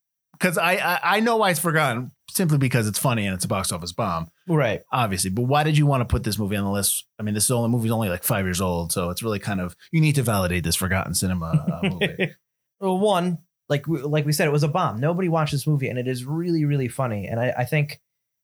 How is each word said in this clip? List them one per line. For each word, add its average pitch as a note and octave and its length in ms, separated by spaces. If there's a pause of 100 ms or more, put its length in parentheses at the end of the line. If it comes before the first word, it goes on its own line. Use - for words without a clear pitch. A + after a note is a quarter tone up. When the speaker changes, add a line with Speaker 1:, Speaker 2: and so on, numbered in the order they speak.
(400)
Speaker 1:
'cause F3+ 180
I, E3+ 180
I, F3 280
I F#3 160
know A3+ 180
why G#3 140
it's D3+ 80
forgotten, D3 520 (200)
simply D#3 260
because B2 300
it's G#2 120
funny A#2 260
and F#2+ 100
it's F2 100
a - 20
box G2 240
office F2 220
bomb. E2+ 360 (180)
Speaker 2:
Right. C3 340 (100)
Speaker 1:
Obviously. F#2+ 380
But G#2 140
why C#3 200
did D3+ 140
you D3+ 80
wanna C3+ 200
put - 180
this G#2+ 160
movie G#2 160
on G2+ 100
the G2 60
list? G2+ 340 (140)
I A2 40
mean, G#2 120
this G#2+ 100
is - 60
only, A#2 180
movie's A2+ 220
only, A2+ 180
like, G2+ 140
five G2 220
years F#2 160
old, F2 300
so F2+ 200
it's F2+ 120
really G#2+ 160
kind G2 220
of, F2+ 140 (160)
you E3 100
need D3+ 140
to C#3 80
validate F#2 400
this E2 120
forgotten F#2 380
cinema, F#2 320 (380)
uh, G3 60
Speaker 2:
<laughs> - 0
Speaker 1:
movie. F#3 440 (460)
Speaker 2:
Well, F#3+ 180
one, F3+ 400 (320)
like C#3+ 180
we, D#3 140
like D3 240
we D3+ 80
said, E3 140
it D3 40
was D3 120
a D#3+ 40
bomb. D3 320
Nobody F3 300
watched D#3+ 220
this C#3+ 160
movie, C3+ 220
and A#2+ 100
it B2 80
is B2+ 180
really, E3 400
really C#3+ 220
funny. A2+ 400
And A#2 120
I, B2 200
I B2 60
think D3 360 (420)